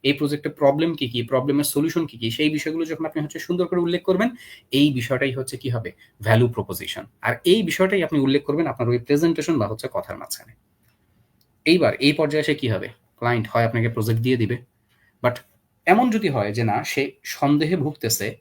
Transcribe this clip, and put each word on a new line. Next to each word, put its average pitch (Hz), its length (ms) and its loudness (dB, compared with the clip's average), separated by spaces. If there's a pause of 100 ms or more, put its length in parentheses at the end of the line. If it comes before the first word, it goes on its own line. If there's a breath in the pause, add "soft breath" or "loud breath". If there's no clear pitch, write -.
এই 139 100 2
প্রজেক্টের 147 400 -2
প্রবলেম 151 420 2
কি 135 140 -4
কি, 117 140 -4
প্রবলেমের 139 420 0
সলিউশন 160 420 -2
কি 117 120 -18
কি, 117 120 -4
সেই 151 200 0
বিষয়গুলো 156 340 -4
যখন 160 220 -6
আপনি 156 160 -6
হচ্ছে 151 160 -8
সুন্দর 175 280 -2
করে 180 140 0
উল্লেখ 170 220 0
করবেন, 190 260 2 (420 loud breath)
এই 143 220 4
বিষয়টাই 127 400 -2
হচ্ছে 131 240 -8
কি 131 120 -6
হবে? 117 240 -4 (300 soft breath)
ভ্যালু 113 260 4
প্রপোজিশন। 98 580 -6 (160)
আর 120 120 0 (100)
এই 196 180 4
বিষয়টাই 185 400 0
আপনি 156 180 0
উল্লেখ 135 240 2
করবেন 151 220 -2
আপনার 120 220 -2
ওই 123 100 2
প্রেজেন্টেশন 151 600 2
বা 104 80 2
হচ্ছে 110 260 -8
কথার - 260 -6
মাঝখানে। - 340 -14 (1120)
এইবার 156 300 4
এই 143 180 4
পর্যায়ে 151 280 0
এসে 147 140 0
কি 135 140 -2
হবে? 101 200 -2 (280)
ক্লায়েন্ট 120 340 -2
হয় 117 140 2
আপনাকে 117 240 0
প্রজেক্ট 113 320 0
দিয়ে 127 160 2
দিবে, 117 220 -2 (640)
but 123 120 0 (520)
এমন 233 240 4
যদি 202 180 0
হয় 104 240 0
যে 117 120 0
না, 113 200 0
সে 143 280 -4 (100)
সন্দেহে 147 540 2
ভুগতেছে 131 640 -4